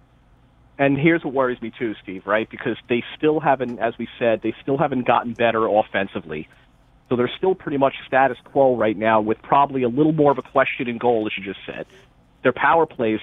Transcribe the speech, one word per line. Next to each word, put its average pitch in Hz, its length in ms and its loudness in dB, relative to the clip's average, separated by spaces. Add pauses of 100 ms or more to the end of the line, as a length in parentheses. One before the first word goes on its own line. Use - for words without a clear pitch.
(760)
And 139 200 2
here's 165 280 2
what 139 80 -8
worries 127 280 -2
me 113 160 -10
too, 113 240 -4
Steve, 95 240 -14
right? 107 240 -2
Because 113 280 -8 (100)
they 120 160 -2 (140)
still 151 240 0
haven't, 131 380 -2
as 113 180 -4
we 117 100 -8 (100)
said, 113 240 0
they 113 200 -4
still 135 160 -4
haven't 135 280 -2
gotten 117 280 0
better 113 340 0
offensively. 98 800 -2 (600)
So 123 80 -2
they're 123 200 0
still 190 160 0
pretty 151 240 -8
much 135 180 2 (120)
status 131 380 2
quo 135 320 2
right 110 200 0
now 110 220 2
with 107 220 -2
probably 139 420 0
a 120 60 2
little 151 240 2
more 147 180 4
of 127 60 2
a 127 40 -6
question - 460 -2
in 120 120 -6
goal, 113 280 0
as - 100 -10
you 98 60 -12
just 98 220 -10
said. - 200 -12 (580)
Their 127 100 2
power 160 320 2
play 113 280 -2
is 107 100 -2